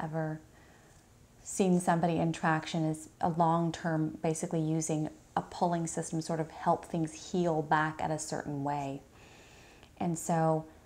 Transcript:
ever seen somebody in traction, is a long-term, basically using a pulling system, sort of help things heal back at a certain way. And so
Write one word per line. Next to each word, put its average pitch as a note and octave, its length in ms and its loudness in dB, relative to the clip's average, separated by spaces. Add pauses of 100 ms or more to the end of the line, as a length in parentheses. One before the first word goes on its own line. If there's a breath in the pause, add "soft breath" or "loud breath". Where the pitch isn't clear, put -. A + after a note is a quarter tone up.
ever D#3 400 -4 (1040 loud breath)
seen F3+ 320 4
somebody E3+ 380 2
in E3 160 2
traction, D#3+ 520 0
is D#3 240 -2 (120)
a - 80 2
long-term, E3 920 2
basically E3 400 -2
using D#3 480 0 (280)
a - 60 0
pulling E3+ 440 0
system, E3 340 -4
sort E3 200 -2
of D3+ 100 -6
help - 360 0
things - 440 -4
heal F3 320 2
back D#3 400 2
at - 80 0
a D#3 80 -2
certain D3 460 -6
way. C#3+ 360 -4 (960 loud breath)
And F3 200 0
so D#3+ 480 2 (200 loud breath)